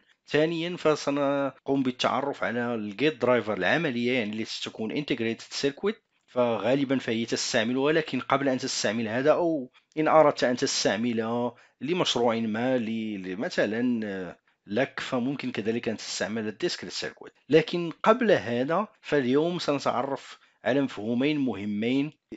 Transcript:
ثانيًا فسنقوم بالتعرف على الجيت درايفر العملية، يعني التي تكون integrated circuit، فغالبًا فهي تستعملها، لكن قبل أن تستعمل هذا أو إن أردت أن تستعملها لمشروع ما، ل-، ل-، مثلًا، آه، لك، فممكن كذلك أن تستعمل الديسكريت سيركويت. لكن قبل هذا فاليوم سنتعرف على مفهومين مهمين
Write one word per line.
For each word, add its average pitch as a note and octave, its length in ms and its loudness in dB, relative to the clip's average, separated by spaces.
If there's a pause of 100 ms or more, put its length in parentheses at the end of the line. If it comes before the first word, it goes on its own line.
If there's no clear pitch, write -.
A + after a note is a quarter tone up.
(280)
ثانيًا E3 480 0
فسنقوم C#3 1080 0
بالتعرف B2+ 640 0
على A#2+ 300 -2
الجيت A2 400 -2
درايفر A#2+ 380 2
العملية، A#2+ 640 2
يعني G#2+ 240 -2
التي - 280 -8
تكون A2+ 340 -4
integrated A2+ 640 -4
circuit، G3 280 -2 (320)
فغالبًا B2 720 2
فهي A#2 260 -2
تستعملها، B2+ 680 0
لكن D#3 280 -2
قبل C3+ 280 2
أن B2+ 100 2
تستعمل A#2 500 -2
هذا C3+ 240 4
أو D#3 380 0 (280)
إن D#3 100 2
أردت D3 360 6
أن B2 120 2
تستعملها A#2 960 0 (260)
لمشروع B2+ 560 2
ما، A2+ 420 0
ل-، A2 440 -4
ل-، F#2 140 -6
مثلًا، A#2+ 680 0
آه، F#2+ 340 -8 (280)
لك، A2+ 340 -2
فممكن B2+ 520 -4
كذلك A2+ 360 -4
أن G#2+ 80 -4
تستعمل G#2+ 520 -6
الديسكريت G#2+ 440 -6
سيركويت. - 400 -12 (160)
لكن D#3+ 440 2 (100)
قبل A3 300 6
هذا C3+ 560 0 (120)
فاليوم D3 580 2
سنتعرف C3+ 800 -2 (260)
على B2+ 160 4
مفهومين B2+ 580 0
مهمين A#2 760 -2 (240)